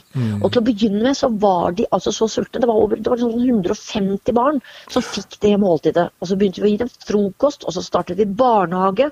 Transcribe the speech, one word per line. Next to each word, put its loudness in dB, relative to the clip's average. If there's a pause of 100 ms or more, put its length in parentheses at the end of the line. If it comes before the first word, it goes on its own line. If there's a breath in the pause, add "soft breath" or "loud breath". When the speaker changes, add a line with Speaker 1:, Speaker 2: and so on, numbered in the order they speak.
(160)
Speaker 1:
Mhm. 0
Speaker 2:
Og 0
til 2
å 0
begynne 0
med 2
så -2
var 2
de -2
altså 0
så -2
sultne. -6
Det 2
var 0
over, 2
det -6
var 0
sånn -2
hundre 0
og -4
femti -4
barn 2 (280 loud breath)
som -2
fikk -10
det 4
måltidet. 2 (120)
Og -8
så -2
begynte 0
vi 2
å 4
gi 0
dem -4
frokost, -2
og -4
så -4
startet -4
vi 2
barnehage. 2